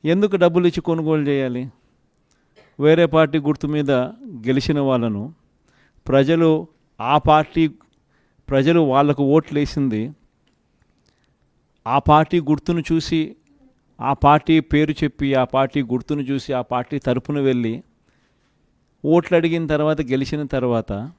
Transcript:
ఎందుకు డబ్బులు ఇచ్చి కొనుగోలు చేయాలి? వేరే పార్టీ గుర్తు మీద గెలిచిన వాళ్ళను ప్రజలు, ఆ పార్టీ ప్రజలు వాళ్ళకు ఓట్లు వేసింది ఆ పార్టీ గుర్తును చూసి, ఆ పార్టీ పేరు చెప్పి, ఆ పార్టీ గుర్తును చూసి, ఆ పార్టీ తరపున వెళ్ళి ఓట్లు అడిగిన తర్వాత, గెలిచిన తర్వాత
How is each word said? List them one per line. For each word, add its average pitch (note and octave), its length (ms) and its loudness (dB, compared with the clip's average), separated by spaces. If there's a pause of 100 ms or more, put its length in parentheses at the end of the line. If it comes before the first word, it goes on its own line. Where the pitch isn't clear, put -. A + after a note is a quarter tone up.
ఎందుకు F#3+ 320 0
డబ్బులు F3 340 2
ఇచ్చి E3+ 120 -4
కొనుగోలు D#3+ 480 -2
చేయాలి? C3 340 -2 (1160)
వేరే D#3+ 260 4
పార్టీ D#3 340 2
గుర్తు C#3+ 280 -2
మీద D3 240 -2 (560)
గెలిచిన C#3 320 0
వాళ్ళను A#2+ 540 -2 (720)
ప్రజలు, D#3+ 640 2 (320)
ఆ B2 180 0
పార్టీ D#3 480 2 (840)
ప్రజలు C#3 300 2
వాళ్ళకు C#3+ 440 2
ఓట్లు D3 360 2
వేసింది C3+ 440 -2 (1800)
ఆ A#2+ 120 -2 (140)
పార్టీ D#3 280 4
గుర్తును D3+ 520 -2
చూసి, D#3+ 440 -2 (640)
ఆ C3+ 140 -4
పార్టీ D3+ 460 4
పేరు D3+ 440 -2
చెప్పి, C#3+ 300 -4
ఆ C3 100 2
పార్టీ C3+ 380 -2
గుర్తును B2+ 400 -4
చూసి, C3+ 320 -6
ఆ B2+ 80 -4
పార్టీ B2 380 -6
తరపున C3 400 -4
వెళ్ళి B2 360 0 (1300)
ఓట్లు E3 340 2
అడిగిన E3 300 0
తర్వాత, D3+ 340 0
గెలిచిన C3+ 420 -4 (120)
తర్వాత A#2+ 380 -2 (260)